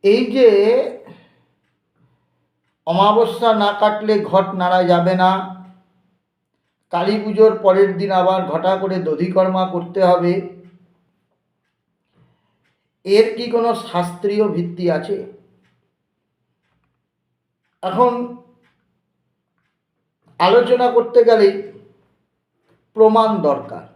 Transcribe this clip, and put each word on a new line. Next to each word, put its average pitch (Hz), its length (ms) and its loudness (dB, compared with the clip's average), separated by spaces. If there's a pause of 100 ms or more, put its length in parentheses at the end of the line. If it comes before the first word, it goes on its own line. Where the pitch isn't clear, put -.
এই 220 220 4
যে 247 200 2 (2500)
অমাবস্যা 214 680 0
না 202 180 0
কাটলে 214 420 -2 (100)
ঘট 190 300 0
নাড়া 180 280 0
যাবে 175 320 2
না, 185 160 2 (1600)
কালী 185 280 -2
পুজোর 214 380 2
পরের 196 400 2
দিন 196 140 -4
আবার 185 340 2
ঘটা 165 300 -2
করে 185 220 -4
দধিকর্মা 185 680 -2
করতে 180 360 -6
হবে, 175 300 2 (2750)
এর 208 300 4
কি 240 160 -8
কোনো 233 240 0
শাস্ত্রীয় 202 760 -4
ভিত্তি 175 420 -6
আছে? 156 260 -4 (2750)
এখন 233 300 0 (2250)
আলোচনা 240 500 2
করতে 233 340 2
গেলেই 208 300 4 (1400)
প্রমাণ 220 340 4 (120)
দরকার। 139 420 -4 (120)